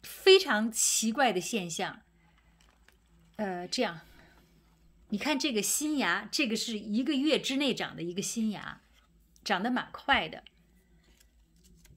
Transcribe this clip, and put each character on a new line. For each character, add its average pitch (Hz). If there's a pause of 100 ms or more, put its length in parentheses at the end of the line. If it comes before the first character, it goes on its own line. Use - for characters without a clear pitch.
非 -
常 233
奇 -
怪 240
的 180
现 180
象。 165 (1300)
呃， 185
这 240
样， 170 (1040)
你 208
看 277
这 294
个 208
新 302
芽， 202
这 302
个 220
是 220
一 208
个 294
月 269
之 269
内 269
长 -
的 160
一 175
个 185
新 220
芽， - (600)
长 185
得 240
蛮 233
快 214
的。 - (1500)